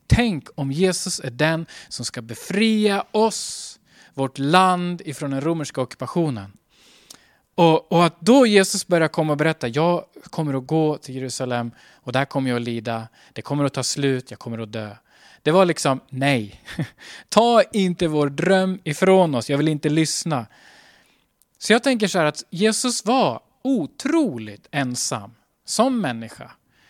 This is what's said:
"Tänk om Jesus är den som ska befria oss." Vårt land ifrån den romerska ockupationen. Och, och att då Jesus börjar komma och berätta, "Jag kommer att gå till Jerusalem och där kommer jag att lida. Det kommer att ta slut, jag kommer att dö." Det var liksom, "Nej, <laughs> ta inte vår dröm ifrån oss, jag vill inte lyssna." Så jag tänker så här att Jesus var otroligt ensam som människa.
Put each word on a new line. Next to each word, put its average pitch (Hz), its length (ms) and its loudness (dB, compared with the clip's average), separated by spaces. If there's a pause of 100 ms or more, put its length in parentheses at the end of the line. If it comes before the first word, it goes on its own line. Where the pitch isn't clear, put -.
"Tänk 220 480 2
om 139 180 -4
Jesus 180 480 0
är 139 100 -10
den 160 360 0 (220)
som - 160 -10
ska - 180 -10
befria 202 880 0
oss." - 600 -2 (440)
Vårt 135 240 -4
land 175 640 0
ifrån 147 260 -10
den 135 100 -4
romerska 156 400 -4
ockupationen. 127 720 -6 (1000)
Och, 165 380 4
och 175 120 6
att 165 160 -2
då 240 260 6
Jesus 202 400 2
börjar 165 220 2
komma 156 240 -2
och 147 60 0
berätta, 151 300 0
"Jag 160 360 0 (260)
kommer 151 240 -4
att 131 120 -6
gå 156 320 0
till 131 160 -14
Jerusalem 127 560 -4 (240)
och - 180 -12
där 131 120 0
kommer 135 260 -2
jag 123 60 0
att 120 60 -2
lida. 117 460 -6 (240)
Det 113 100 -12
kommer 143 220 -2
att 135 100 -2
ta 135 80 -4
slut, 135 480 -2
jag 104 100 -16
kommer 113 180 -10
att 107 140 -12
dö." 110 180 -8 (520)
Det 151 80 0
var 185 140 6
liksom, 147 440 0
"Nej, 127 520 -2 (160)
<laughs> - 520 -10
ta 233 340 6 (100)
inte 180 360 0
vår 151 200 2
dröm 185 560 2
ifrån 185 500 4
oss, 117 160 -2
jag 139 80 2
vill 151 100 2
inte 151 200 0
lyssna." 151 580 -2 (1120)
Så - 140 0
jag 233 100 4
tänker 226 260 0
så 185 100 -2
här 160 80 2
att - 240 -4
Jesus 220 540 -2
var 202 360 0 (220)
otroligt 190 1080 -2
ensam 123 640 -6 (300)
som 240 360 0
människa. 113 500 -8 (380)